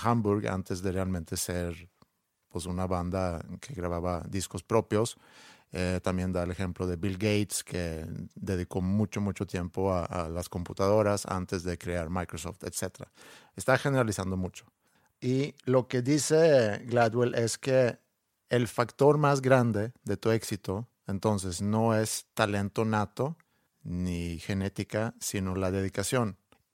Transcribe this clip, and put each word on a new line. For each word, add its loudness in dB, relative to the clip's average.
Hamburg 2
antes -4
de 0
realmente -2
ser, -4
pues, -8
una -2
banda -2
que -14
grababa -4
discos -6
propios. 0
Eh, -2
también -2
da -2
el -4
ejemplo -4
de -2
Bill -4
Gates, 0
que -6
dedicó -4
mucho, 0
mucho -4
tiempo -2
a, 0
a -4
las -6
computadoras 2
antes -4
de -4
crear -4
Microsoft, -6
etcétera. -8
Está 4
generalizando 0
mucho. -6
Y 0
lo 2
que -2
dice 4
Gladwell 2
es 0
que 2
el 2
factor 4
más 4
grande 4
de -2
tu 2
éxito, -2
entonces, 0
no 2
es -2
talento 0
nato -2
ni -4
genética, -4
sino -4
la 0
dedicación. -2